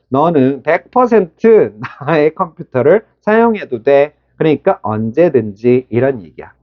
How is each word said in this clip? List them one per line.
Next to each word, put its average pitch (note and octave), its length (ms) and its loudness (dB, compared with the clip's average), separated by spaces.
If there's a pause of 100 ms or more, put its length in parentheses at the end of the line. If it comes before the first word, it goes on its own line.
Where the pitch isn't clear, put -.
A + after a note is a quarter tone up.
너는 C#3 540 0
백 E3+ 280 -4
퍼센트 G#3+ 840 0 (280)
나의 D#3 300 0
컴퓨터를 D#3+ 720 -2 (160)
사용해도 G#3 640 -2
돼. C#3+ 300 2 (240)
그러니까 D3 440 -2
언제든지 A2+ 1080 -2
이런 B2 340 -2
얘기야. D2+ 400 -20